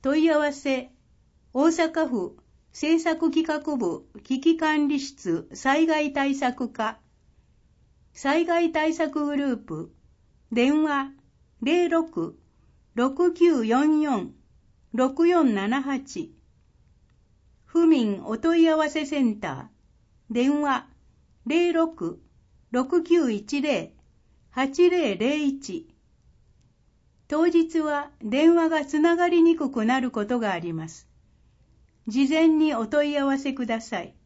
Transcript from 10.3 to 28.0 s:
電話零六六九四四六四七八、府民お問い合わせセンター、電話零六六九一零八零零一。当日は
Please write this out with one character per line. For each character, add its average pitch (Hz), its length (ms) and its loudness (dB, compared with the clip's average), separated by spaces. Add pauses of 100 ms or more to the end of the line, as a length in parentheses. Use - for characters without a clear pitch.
電 262 300 2
話 277 300 -2 (500)
零 330 280 0
六 330 500 -4 (560)
六 277 400 0
九 320 280 4
四 294 380 2
四 277 320 -2 (600)
六 269 340 0
四 320 260 4
七 214 300 -2
八、 277 500 -8 (1300)
府 330 220 2
民 226 380 2
お 220 120 -6
問 330 240 2
い 330 80 6
合 311 80 2
わ 302 100 2
せ 302 200 -4
セ 285 160 -2
ン 214 160 0
タ 143 320 -10 (580)
ー、 220 40 -10
電 277 280 2
話 277 240 -2 (640)
零 339 260 2
六 320 480 -4 (480)
六 269 340 0
九 330 280 2
一 233 320 -4
零 262 320 -2 (560)
八 269 400 2
零 285 260 0
零 285 300 0
一。 233 400 -8 (1400)
当 320 200 2
日 330 320 2
は 294 320 -4 (100)